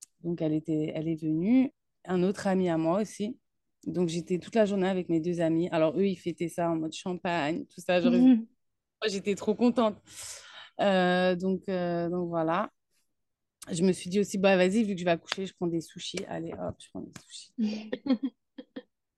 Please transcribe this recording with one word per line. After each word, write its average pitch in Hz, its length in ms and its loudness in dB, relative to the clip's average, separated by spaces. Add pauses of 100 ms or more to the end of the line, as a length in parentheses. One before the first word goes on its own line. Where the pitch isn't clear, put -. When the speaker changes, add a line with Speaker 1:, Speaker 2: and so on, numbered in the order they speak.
(220)
Speaker 1:
donc, 170 200 -4
elle 156 100 2
était, 156 420 -2
elle 160 140 -4
est 165 80 -2
venue. 175 560 2 (320)
Un 180 180 0
autre 196 240 0
ami 185 220 2
à 165 80 2
moi 165 240 2
aussi. 214 380 -6 (480)
Donc, 170 240 0
j'étais 170 280 -2
toute - 160 -10
la 220 120 6
journée 196 200 0
avec 185 220 -2
mes 165 120 2
deux 170 200 -2
amis. 165 300 2
Alors, 160 260 2
eux, 196 100 2
ils 190 100 0
fêtaient 165 340 -6
ça 170 200 -2
en 165 60 0
mode 160 160 -6
champagne, 170 720 -4
tout - 160 -18
ça. 180 220 2
Genre, 202 120 4
ils 247 80 6
Speaker 2:
Mhm. 254 140 10
Speaker 1:
moi, - 720 -8
j'étais 196 260 -2
trop 208 200 -2
contente. 226 420 2 (880)
Euh, 180 540 4
donc, 185 340 -2
euh, 175 400 -2
donc, 175 180 -2
voilà. 170 420 -2 (1000)
Je 175 140 0
me 185 80 6
suis 175 180 -6
dit 196 80 2
aussi, « 202 200 0
Bah, 196 180 6
vas-y, 185 260 4
vu 202 120 -2
que 170 40 -6
je 175 60 -6
vais 175 80 2
accoucher, 190 340 -4
je - 80 -14
prends 180 140 -4
des 165 120 -2
sushis. - 460 -10
Allez, 165 260 -8
hop, - 280 -8
je - 100 -20
prends - 100 -12
des - 200 -14
sushis. » - 380 -20
Speaker 2:
<laughs> 214 760 -4 (840)